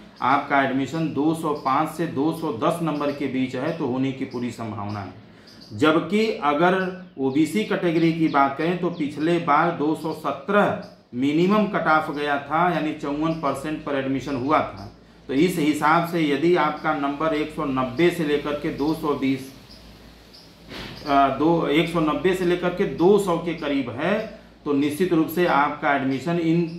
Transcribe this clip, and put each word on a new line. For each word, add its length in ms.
आपका 400
admission 520
दो 200
सौ 180
पाँच 260
से 180
दो 240
सौ 260
दस 240
number 300
के 160
बीच 280
है 220
तो 80
होने 260
की 140
पूरी 260
संभावना 480
है। 200
जबकि 520
अगर 300
ओबीसी 460
category 480
की 180
बात 280
करें 200
तो 140
पिछले 480
बार 320
दो 220
सौ 220
सत्रह 640
minimum 520
cut 200
off 240
गया 280
था, 300
यानी 240
चौवन 460
परसेंट 440
पर 120
admission 400
हुआ 240
था। 320
तो 60
इस 240
हिसाब 500
से 140
यदि 360
आपका 380
number 380
एक 160
सौ 160
नब्बे 440
से 140
लेकर 360
के 140
दो 200
सौ 220
बीस, 340
अ, 280
दो, 380
एक 200
सौ 140
नब्बे 320
से 100
लेकर 260
के 140
दो 220
सौ 200
के 180
करीब 360
है 220
तो 100
निश्चित 380
रूप 160
से 200
आपका 480
admission 440
इन 260